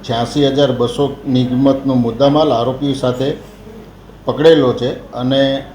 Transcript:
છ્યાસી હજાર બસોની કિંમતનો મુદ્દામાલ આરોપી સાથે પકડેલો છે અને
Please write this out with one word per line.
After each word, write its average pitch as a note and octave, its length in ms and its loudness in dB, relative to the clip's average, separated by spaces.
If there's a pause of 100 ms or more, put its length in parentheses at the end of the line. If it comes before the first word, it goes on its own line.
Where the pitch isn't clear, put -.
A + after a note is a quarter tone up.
છ્યાસી C#3 380 0
હજાર C3+ 240 2
બસોની B2+ 720 -2
કિંમતનો C3+ 480 0
મુદ્દામાલ C3 600 2
આરોપી B2+ 400 -2
સાથે B2+ 400 -2 (920)
પકડેલો C#3+ 480 4
છે - 380 -6
અને C3+ 640 0